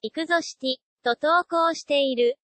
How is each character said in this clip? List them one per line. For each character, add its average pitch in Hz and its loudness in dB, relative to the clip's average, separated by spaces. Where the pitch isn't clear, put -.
行 220 -10
く 320 -6
ぞ 339 0
シ - -14
テ 262 -6
ィ、 254 -6
と 240 0
投 339 2
稿 330 2
し - -10
て 285 2
い 262 0
る。 240 2